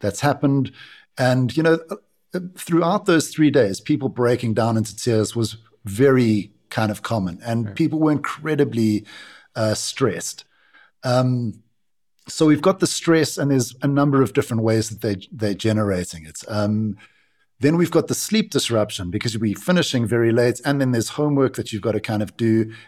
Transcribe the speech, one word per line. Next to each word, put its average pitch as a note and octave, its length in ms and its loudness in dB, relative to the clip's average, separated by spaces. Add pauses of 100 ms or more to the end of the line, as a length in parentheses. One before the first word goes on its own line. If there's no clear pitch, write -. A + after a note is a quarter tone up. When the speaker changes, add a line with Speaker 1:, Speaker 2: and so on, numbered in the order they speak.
Speaker 1:
that's - 180 -4
happened. C#3 520 0 (460)
And, B2+ 400 2
you D#3+ 60 2
know, E3 160 4 (560)
uh, F#3 40 -6 (160)
throughout F3 520 0
those E3 220 4
three D3+ 200 2
days, A2+ 300 2
people C3+ 300 -2
breaking A#2+ 440 0
down A2+ 240 2
into A2 180 -2
tears A2 400 0
was A2+ 220 -2 (280)
very A2+ 680 2 (180)
kind A2 220 -2
of G2 100 -8
common, F#2+ 420 -4
and A#2 240 -2
Speaker 2:
Right. G2 80 -12
Speaker 1:
people D#3 240 0
were D#3 120 4
incredibly, B2+ 920 -2 (500)
uh, A2 180 -2
stressed. - 680 -6 (600)
Um, B2 600 -2 (640)
so - 200 2
we've D3+ 140 4
got F#3 200 2
the - 60 4
stress, - 500 0
and C#3+ 140 0
there's B2+ 300 0
a D3 60 -2
number C#3+ 340 4
of C3 120 2
different A2+ 300 0
ways A2 260 2
that - 120 -12
they, G2+ 300 -4
they're G#2+ 220 -4
generating F#2+ 720 -2
it. D#2 220 -18
Um, G#2+ 500 -2 (640)
then D3+ 160 4
we've E3+ 140 2
got D#3+ 160 2
the - 80 -2
sleep G#3+ 340 -2
disruption, G#2+ 640 -2
because G#2 260 -4
we're G#2 180 -2
finishing D#3+ 500 0
very A#2 280 2
late, A#2+ 320 2
and C#3+ 160 0
then B2+ 100 0
there's A2+ 180 0
homework C#3+ 460 0
that A2 160 -8
you've G#2 120 -6
got A2+ 100 0
to G#2 80 -2
kind G#2+ 200 -4
of - 140 -8
do. A2 380 2 (140)